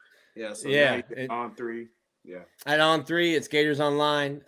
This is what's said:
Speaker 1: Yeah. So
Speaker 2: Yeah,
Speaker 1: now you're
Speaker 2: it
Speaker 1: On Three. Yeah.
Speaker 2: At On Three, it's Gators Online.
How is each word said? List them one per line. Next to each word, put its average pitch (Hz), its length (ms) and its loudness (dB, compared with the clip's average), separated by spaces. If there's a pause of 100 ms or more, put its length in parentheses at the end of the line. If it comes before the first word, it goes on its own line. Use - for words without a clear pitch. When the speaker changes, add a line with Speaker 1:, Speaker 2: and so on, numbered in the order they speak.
(340)
Speaker 1:
Yeah. 107 200 -10
So 139 140 -10
Speaker 2:
Yeah, 139 280 4
Speaker 1:
now 120 140 -6
you're 120 80 -10
Speaker 2:
it 127 120 -8
Speaker 1:
On 117 240 -6
Three. 117 340 -10 (360)
Yeah. 90 180 -16 (240)
Speaker 2:
At 147 140 2
On 156 240 4
Three, 170 300 0
it's 139 140 -2
Gators 151 320 2
Online. 147 680 0